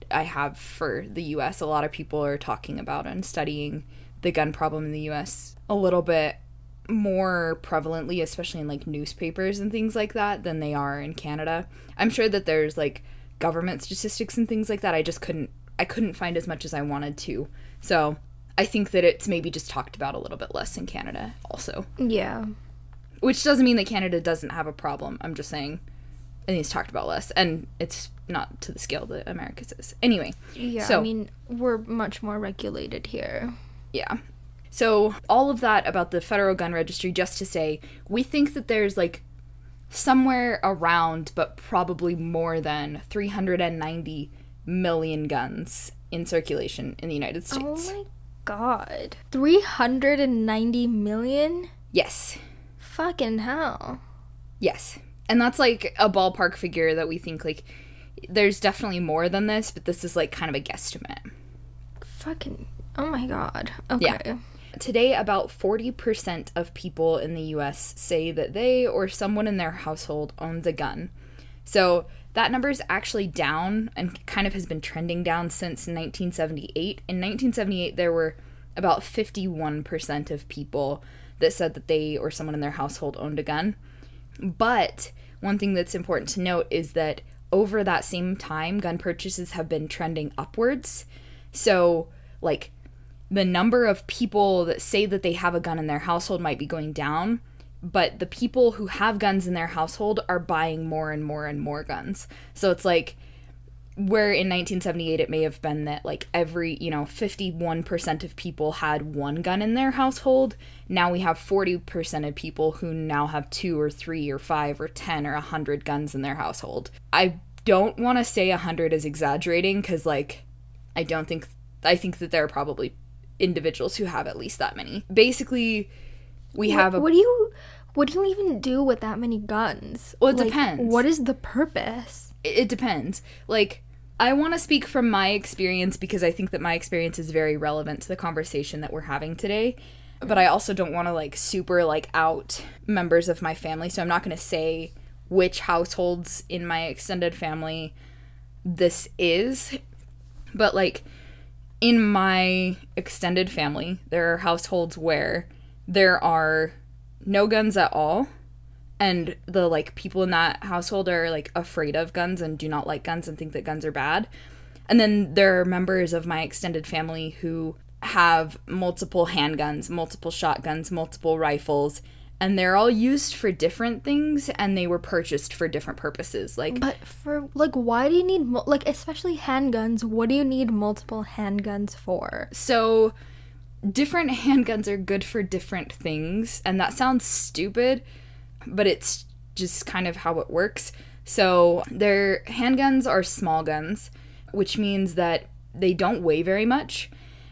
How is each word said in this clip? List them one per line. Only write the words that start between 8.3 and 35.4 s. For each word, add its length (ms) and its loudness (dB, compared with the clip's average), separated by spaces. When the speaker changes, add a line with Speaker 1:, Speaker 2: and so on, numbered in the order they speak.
Speaker 1:
in, 60 -6
like, 200 -6
newspapers 720 -4
and 120 -2
things 240 -2
like 180 -2
that, 300 -2
than 160 -4
they 140 -2
are 280 -2
in 140 -8
Canada. 520 -4
I'm 140 4
sure 180 2
that 160 0
there's, 320 2
like, 260 -2
government 420 -2
statistics 560 -4
and 100 4
things 220 0
like 120 -2
that. 120 2
I 80 4
just 180 -2
couldn't, 300 -6
I 60 2
couldn't 300 -2
find 240 -4
as 100 -2
much 160 -6
as 100 -8
I 100 -2
wanted 340 -4
to. 320 -6
So 360 2
I 80 4
think 260 0
that 120 4
it's 240 6
maybe 220 -2
just 200 -8
talked 260 -6
about 200 -4
a 40 -8
little 180 -10
bit 180 -8
less 220 -4
in 80 -6
Canada 480 -8
also. 340 -8
Speaker 2:
Yeah. 480 0
Speaker 1:
Which 240 2
doesn't 220 6
mean 100 6
that 120 2
Canada 340 0
doesn't 300 -2
have 160 -6
a 40 -6
problem. 480 -6
I'm 140 -8
just 160 -8
saying 320 -6
I 80 -2
think 80 2
it's 100 -2
talked 220 -4
about 160 -4
less, 240 -4
and 340 0
it's 320 -8
not 340 -6
to 100 -10
the 60 -12
scale 300 -6
that 200 -8
America's 520 -10
is. 240 -12
Anyway, 280 2
Speaker 2:
Yeah, 320 -4
Speaker 1:
so 140 4
Speaker 2:
I 20 2
mean, 300 -4
we're 300 0
much 420 -4
more 160 -6
regulated 720 -8
here. 460 -8
Speaker 1:
Yeah. 260 -4
So 460 4
all 220 6